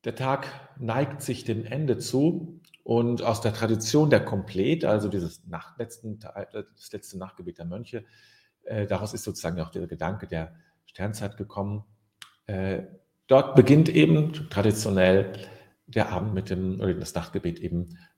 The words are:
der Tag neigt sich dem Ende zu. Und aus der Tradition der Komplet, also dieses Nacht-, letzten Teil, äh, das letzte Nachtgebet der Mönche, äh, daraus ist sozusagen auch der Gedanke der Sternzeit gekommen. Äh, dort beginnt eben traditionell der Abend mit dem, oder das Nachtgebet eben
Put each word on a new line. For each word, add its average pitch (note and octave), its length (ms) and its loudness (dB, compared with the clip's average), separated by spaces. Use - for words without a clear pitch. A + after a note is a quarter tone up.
der A#2 120 -6
Tag C3 320 -2
neigt B2+ 420 -2
sich - 220 -6
dem A2 220 -2
Ende C3+ 320 0
zu. D#3 600 0
Und A#2+ 380 2
aus A2+ 200 0
der A2 120 0
Tradition A#2 560 2
der A#2 160 6
Komplet, G2+ 580 -2
also G#2 260 2
dieses F2 360 -6
Nacht-, E2 320 -14
letzten A2+ 420 -12
Teil, G2+ 340 -14
äh, G#2+ 100 -10
das - 160 -20
letzte F#2+ 280 -14
Nachtgebet F2+ 400 -14
der E2+ 60 -12
Mönche, G#2+ 380 -10
äh, G#2+ 240 -4
daraus G#2 260 -4
ist F#2 100 -10
sozusagen F2 380 -6
auch D#2+ 80 -8
der F2 160 -8
Gedanke E2+ 400 -8
der D#2+ 300 -8
Sternzeit G2+ 520 -8
gekommen. G2+ 460 -8
Äh, F#2+ 360 -4
dort C3+ 280 6
beginnt D3+ 340 10
eben D#3 440 4
traditionell G2 840 4
der G#2+ 200 -2
Abend G2 240 -4
mit F#2+ 160 -4
dem, F#2 300 -2
oder F#2+ 140 0
das E2+ 220 -8
Nachtgebet E2+ 440 -6
eben F2 380 -6